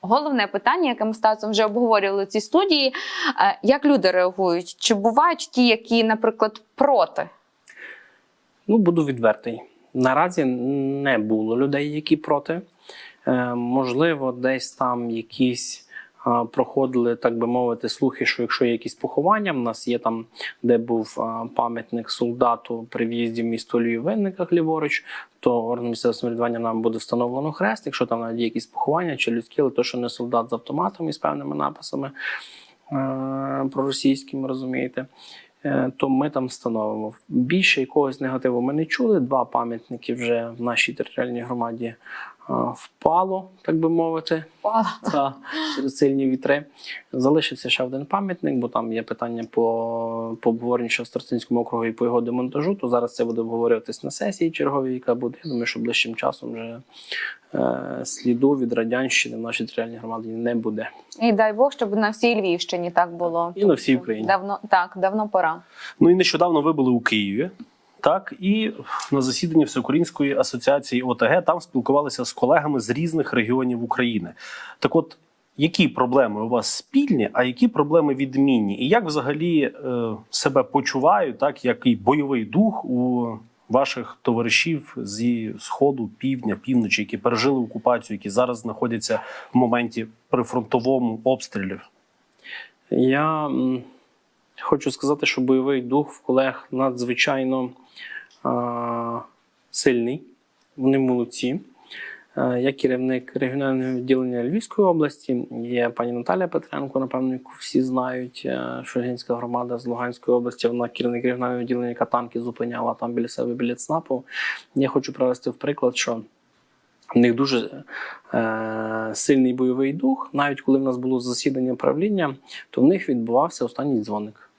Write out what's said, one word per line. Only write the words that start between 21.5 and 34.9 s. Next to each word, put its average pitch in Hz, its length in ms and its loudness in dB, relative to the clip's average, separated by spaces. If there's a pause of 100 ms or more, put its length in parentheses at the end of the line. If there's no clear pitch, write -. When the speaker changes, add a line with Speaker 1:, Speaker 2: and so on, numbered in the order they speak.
Speaker 2:
пам'ятник 117 540 -6
солдату 120 800 -2
при 117 160 -4
в'їзді 117 360 -4
в 117 40 -2
місто 117 340 -2
Львів 117 200 0
в 127 40 -8
Винниках 190 480 -2
ліворуч, 160 520 0 (360)
то 117 260 2
орган 120 220 -2
місцевого 117 260 0
самоврядування 117 440 -2
нам 113 240 -2
буде 113 160 0
встановлено 127 540 -2
хрест, 208 340 -2
якщо 131 200 -2
там 117 140 -2
навіть 113 180 -6
є 120 60 0
якісь 113 220 -4
поховання 165 500 -2
чи - 140 -2
людські, 117 300 -2
але 135 100 4
то, 123 120 0
що 123 160 -2
не 123 100 -2
солдат 117 420 -2
з - 20 -2
автоматом 160 560 -4
і 151 40 -4
з - 60 -8
певними 147 380 -4
написами, 143 540 -4 (840)
е, 135 800 -4
проросійськими, 135 760 0
розумієте, 131 580 -4 (580)